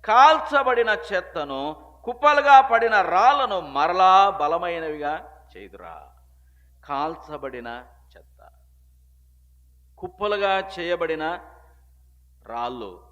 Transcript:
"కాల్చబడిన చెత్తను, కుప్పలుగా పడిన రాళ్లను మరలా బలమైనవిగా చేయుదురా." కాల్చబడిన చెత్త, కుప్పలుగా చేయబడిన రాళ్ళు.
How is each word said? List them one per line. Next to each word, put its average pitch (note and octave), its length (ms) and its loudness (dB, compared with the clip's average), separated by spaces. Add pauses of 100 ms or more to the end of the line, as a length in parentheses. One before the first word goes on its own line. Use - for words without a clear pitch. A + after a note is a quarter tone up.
"కాల్చబడిన B3+ 920 2 (160)
చెత్తను, D3+ 720 -8 (180)
కుప్పలుగా C#4 580 6
పడిన A3+ 400 2
రాళ్లను G#3 580 2
మరలా F#3 720 4
బలమైనవిగా D#3+ 1120 -6 (140)
చేయుదురా." F2+ 440 -20 (840)
కాల్చబడిన C#3 1000 -10 (340)
చెత్త, - 320 -20 (1500)
కుప్పలుగా G3 600 -4
చేయబడిన E3+ 800 -6 (1040)
రాళ్ళు. A#2 680 -10